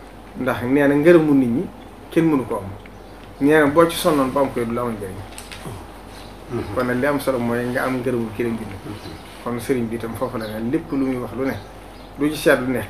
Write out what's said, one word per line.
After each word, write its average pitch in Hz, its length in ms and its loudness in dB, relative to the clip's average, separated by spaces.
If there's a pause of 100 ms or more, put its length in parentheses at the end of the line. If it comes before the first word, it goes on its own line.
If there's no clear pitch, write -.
(400)
Ndax 123 240 0
nee 139 240 4
na 143 80 4
ngërëmu 156 380 8
nit 131 140 6
ñi 135 180 0 (440)
kenn 165 180 4
mënu 135 180 2
ko 113 100 -2
am. 98 120 -6 (720)
Nee 151 200 8
na 147 60 6
boo 165 220 6
ci 165 80 -4
sonnoon 143 360 2
ba 139 80 2
am 135 120 2
koy 120 140 -2
du 113 80 -4
la 120 60 -2
amal 120 140 -2
njëriñ. 95 280 -10 (1500)
Kon 127 120 0
nag 123 120 0
li 131 80 0
am 143 140 0
solo 131 180 -2
mooy 120 280 0
nga 123 180 -2
am 131 160 -2
ngërëmul 120 340 -2
ki 120 80 -4
leen 113 140 0
bind. 101 160 -8 (720)
Kon 120 160 -4
sëriñ 120 280 0
bi 113 80 -6
itam 113 180 -6
foofu 120 240 -4
la 110 80 -6
ne 110 240 -4
lépp 160 200 -2
lu 135 160 0
muy 131 100 -2
wax 117 200 -6
lu 131 100 -2
ne, 127 60 -2 (680)
du 143 120 2
ci 151 60 -6
seet 143 240 4
lu 127 120 -2
neex 113 180 -2